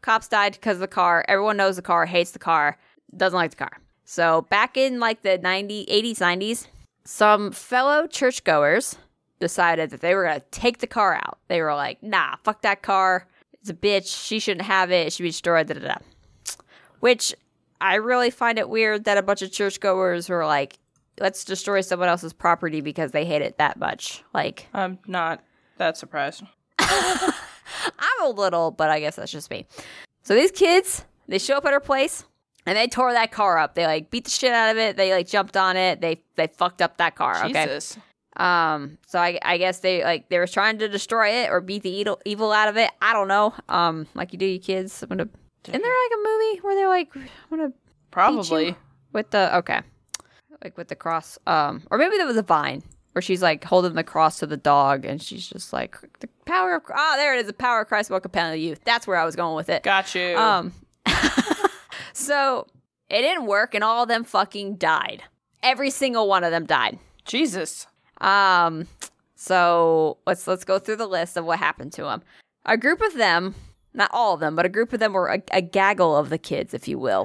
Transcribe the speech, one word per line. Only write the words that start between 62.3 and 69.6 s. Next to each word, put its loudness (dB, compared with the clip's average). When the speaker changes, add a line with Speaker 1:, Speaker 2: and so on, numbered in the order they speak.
Speaker 1:
it 2
didn't 0
work, 0
and -2
all 2
of -4
them 0
fucking -4
died. 0
Every 2
single 0
one 4
of 2
them -2
died. 0
Speaker 2:
Jesus. -4
Speaker 1:
Um, 4
so 4